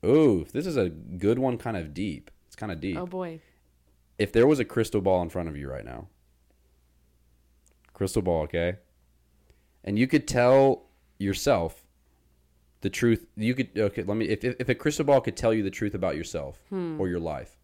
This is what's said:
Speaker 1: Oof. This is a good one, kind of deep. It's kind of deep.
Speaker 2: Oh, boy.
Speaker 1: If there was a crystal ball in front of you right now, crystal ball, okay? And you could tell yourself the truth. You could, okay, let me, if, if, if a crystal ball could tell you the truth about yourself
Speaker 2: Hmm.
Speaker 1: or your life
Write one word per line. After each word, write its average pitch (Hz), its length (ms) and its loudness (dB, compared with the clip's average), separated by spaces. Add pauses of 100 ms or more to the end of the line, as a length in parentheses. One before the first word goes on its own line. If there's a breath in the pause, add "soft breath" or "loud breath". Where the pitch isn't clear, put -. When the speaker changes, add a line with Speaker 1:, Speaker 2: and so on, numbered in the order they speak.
Speaker 1:
Oof. 120 480 4
This 156 140 -2
is 165 100 -2
a 98 140 2
good 90 480 -2
one, 127 200 -2
kind 117 180 -6
of 80 180 -8
deep. 82 360 -8 (160)
It's - 100 -20
kind 107 160 -10
of 80 80 -10
deep. 90 160 -6
Speaker 2:
Oh, 180 100 -6
boy. 175 340 -10 (800)
Speaker 1:
If 104 140 -2
there 117 140 6
was 147 120 6
a 123 60 0
crystal 110 360 -2
ball 92 220 2
in 85 60 -4
front 85 200 -6
of 73 80 -10
you 69 140 -10
right 64 140 -10
now, 62 240 -14 (1800)
crystal 98 300 -2
ball, 85 220 0
okay? 85 320 -2 (1080)
And 101 140 -2
you 123 80 4
could 139 220 2
tell 131 580 6 (320)
yourself 98 680 -2 (960)
the 98 100 -2
truth. 117 360 2 (100)
You 113 180 0
could, 127 220 -4
okay, 104 280 0
let 101 120 -2
me, 110 120 -2
if, 107 160 -4
if, 123 140 -2
if 127 100 -4
a 127 60 4
crystal 147 300 -2
ball 139 160 6
could - 160 -6
tell 113 160 2
you 110 100 2
the 98 80 -2
truth 104 240 -6
about 87 220 -2
yourself 73 520 -8
Speaker 2:
Hmm. 170 320 -6
Speaker 1:
or 95 80 -2
your 87 120 -4
life 78 440 -8